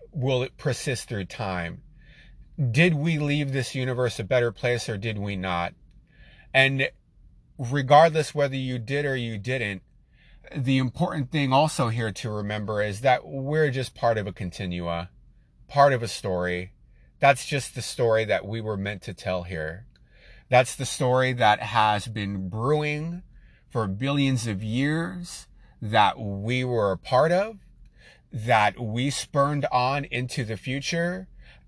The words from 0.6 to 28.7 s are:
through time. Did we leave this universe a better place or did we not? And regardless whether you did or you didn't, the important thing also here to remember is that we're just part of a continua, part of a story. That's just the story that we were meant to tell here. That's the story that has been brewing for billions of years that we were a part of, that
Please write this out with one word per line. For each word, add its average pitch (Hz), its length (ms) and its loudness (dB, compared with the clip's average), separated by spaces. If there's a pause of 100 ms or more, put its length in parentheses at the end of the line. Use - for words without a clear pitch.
through 101 180 -6
time. 90 580 -6 (880)
Did 160 240 4
we 156 240 0
leave 147 320 0
this 135 240 -4
universe 127 440 -2
a 110 40 -4
better 120 280 2
place 120 380 -2
or 107 80 -4
did 107 220 -4
we 101 160 -4
not? 90 400 -4 (760)
And 135 380 2 (680)
regardless 147 720 6
whether 139 220 0
you 127 240 -4
did 135 260 -4
or 135 100 -2
you 117 220 -4
didn't, 101 460 -4 (720)
the 135 240 2
important 131 520 -2
thing 139 220 0
also 139 360 2
here 113 220 -2
to - 200 -8
remember 104 500 -4
is 104 200 -2
that 127 260 2
we're 147 420 0
just 127 240 -4
part 117 240 2
of 101 80 -2
a 98 80 -8
continua, 87 800 -6 (560)
part 143 260 6
of 117 80 0
a 113 60 -6
story. 90 680 -4 (460)
That's 139 260 4
just - 300 -6
the 123 80 -6
story 110 420 2
that 98 220 0
we 110 140 -6
were 107 160 -4
meant 98 260 -6
to 98 100 -10
tell 92 300 -4
here. 85 420 -8 (640)
That's 127 260 4
the 131 100 -6
story 127 480 2
that 110 280 4
has 107 460 2
been 101 420 -6
brewing 151 720 -2 (480)
for 110 180 -2
billions 131 600 0
of 104 160 -4
years 156 840 -4 (340)
that 104 380 4
we 110 440 -2
were 113 280 2
a 90 60 0
part 143 340 4
of, 202 260 0 (760)
that 107 480 2